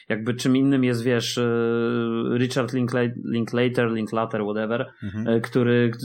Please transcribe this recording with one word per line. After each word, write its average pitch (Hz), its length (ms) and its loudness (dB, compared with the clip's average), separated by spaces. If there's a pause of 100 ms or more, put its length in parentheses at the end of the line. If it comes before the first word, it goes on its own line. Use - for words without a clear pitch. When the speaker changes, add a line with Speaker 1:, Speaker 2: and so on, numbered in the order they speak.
Speaker 1:
jakby 113 240 -2
czym 131 240 2
innym 135 260 4
jest, 120 200 0
wiesz, 120 340 0
y, 120 60 0 (920)
Richard 123 360 0
Linkla-, 123 380 0 (200)
Linklater, 120 600 0
Linklater, 110 520 -2
whatever, 110 440 -2 (160)
Speaker 2:
Mhm. 107 240 -6
Speaker 1:
y, 117 140 2
który, 120 500 2 (140)